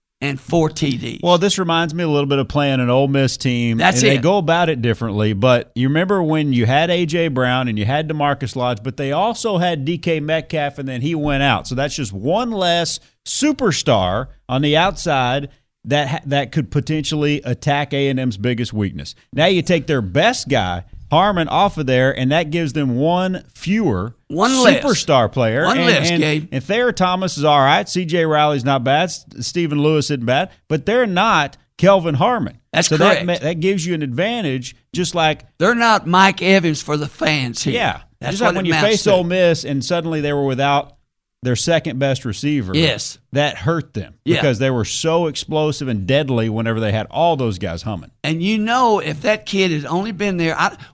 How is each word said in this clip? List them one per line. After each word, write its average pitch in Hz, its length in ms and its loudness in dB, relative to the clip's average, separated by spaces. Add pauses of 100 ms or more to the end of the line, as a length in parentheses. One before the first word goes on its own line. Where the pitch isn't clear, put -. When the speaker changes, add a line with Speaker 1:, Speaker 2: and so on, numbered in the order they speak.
(220)
Speaker 1:
and 139 180 -4
four 160 300 0
T 143 280 -2
Ds. 117 240 -10
Speaker 2:
Well, 175 160 4
this 190 220 0
reminds 165 340 -2
me 170 120 -4
a - 20 -2
little 143 180 0
bit 139 140 0
of 131 80 -2
playing 139 320 0
an 123 100 0
Ole 135 200 4
Miss 135 260 2
team. 120 440 0
Speaker 1:
That's 175 220 2
Speaker 2:
And 202 100 4
they 139 40 4
Speaker 1:
it. 127 60 0
Speaker 2:
go 175 160 2
about 165 320 2
it 131 120 -2
differently, 107 520 0
but 120 420 2
you 127 140 2
remember 185 340 2
when 151 300 0
you 120 120 2
had 147 240 2
A 175 160 0
J 165 220 0
Brown 127 400 0
and 110 100 -4
you 107 60 -2
had 147 240 -2
DeMarcus 143 480 -2
Lodge, 123 260 -2
but 127 140 -8
they 139 160 -4
also 208 460 -2
had 170 260 -2
D 160 140 -2
K 160 240 -2
Metcalf, 147 580 -4
and 135 80 -8
then 127 140 -8
he 160 140 -2
went 147 280 0
out. 120 240 0
So 131 80 -6
that's 139 220 -4
just 107 160 -6
one 175 380 -2
less 170 500 -2 (240)
superstar 131 1000 0 (200)
on 127 140 -2
the 147 160 2
outside 143 720 0 (360)
that 139 220 0
ha-, 143 180 -4
that 139 260 -2
could 139 200 -2
potentially 147 720 -2
attack 143 500 -2
A 139 160 0
and 131 100 -2
M's 127 180 -4
biggest 117 360 -4
weakness. 95 420 -6 (180)
Now 147 120 2
you 185 160 2
take 165 260 0
their 139 140 0
best 147 480 0
guy, 92 340 0 (280)
Harmon, 175 360 2
off 175 300 0
of 151 80 -4
there, 131 320 2
and 131 140 0
that 156 180 0
gives 156 240 -2
them 135 220 -2
one 180 480 0 (100)
fewer 131 640 -2 (120)
Speaker 1:
One 247 360 2
less. - 200 6
Speaker 2:
superstar 147 480 2
player. 123 340 0
Speaker 1:
One 214 120 2
Speaker 2:
And, - 100 0
Speaker 1:
less, 170 220 2
Speaker 2:
and, 170 120 2
Speaker 1:
Gabe. 151 300 0
Speaker 2:
and 131 120 -4
Thayer 233 280 0
Thomas 180 460 0
is 143 60 -2
all 147 160 6
right. 151 280 4
C 180 180 -4
J 165 200 0
Riley's 151 400 2
not 135 180 0
bad. 143 220 2
S-, - 200 -8 (160)
Stephen 147 400 -2
Lewis 151 240 2
isn't 135 200 -4
bad. 139 240 0 (180)
But 156 200 -2
they're 240 180 2
not 180 520 0 (200)
Kelvin 170 380 4
Harmon. 196 420 0 (160)
Speaker 1:
That's 165 140 2
Speaker 2:
So 156 100 2
Speaker 1:
correct. 175 220 4
Speaker 2:
that - 60 -4
ma-, 175 120 0 (100)
that 170 120 -4
gives 185 260 0
you 175 80 -2
an 160 80 -2
advantage, 143 760 -4 (180)
just 170 200 -2
like 156 300 0 (160)
Speaker 1:
They're 208 160 4
not 226 320 2
Mike 190 340 4
Evans 175 400 4
for 151 160 -2
the 147 100 -4
fans 131 560 -2
here. 139 120 0
Speaker 2:
Yeah. 196 260 -2 (180)
Speaker 1:
That's 139 140 -6
Speaker 2:
Just 202 80 -4
like 240 80 4
Speaker 1:
what 175 60 0
Speaker 2:
when 190 100 -2
Speaker 1:
it 170 40 0
Speaker 2:
you 160 40 2
Speaker 1:
amounts 160 160 4
Speaker 2:
face 220 140 0
Speaker 1:
to. 214 80 2
Speaker 2:
Ole 185 120 4
Miss 175 420 2
and 139 200 -4
suddenly 165 360 -2
they 147 120 -2
were 143 120 0
without 139 480 0 (500)
their 123 140 0
second 156 420 0
best 135 260 -2
receiver. 127 500 -2
Speaker 1:
Yes. 147 440 -2 (140)
Speaker 2:
That 143 220 0
hurt 160 380 -4
them 92 220 -10 (100)
Speaker 1:
Yeah. 160 120 2
Speaker 2:
because 135 200 2
they 131 140 0
were 117 140 0
so 165 420 0
explosive 151 640 -4
and 101 180 -4
deadly 131 420 0
whenever 113 300 -2
they 110 120 0
had 107 200 -2
all 165 240 0
those 113 240 -2
guys 87 240 -8
humming. 98 260 -10 (140)
Speaker 1:
And 160 180 -4
you 208 160 0
know, 226 420 2
if 143 240 -6
that 214 220 0
kid 190 240 0
had 151 160 -4
only 180 260 -4
been 196 260 -4
there, 165 200 -2
I, 170 180 -2 (180)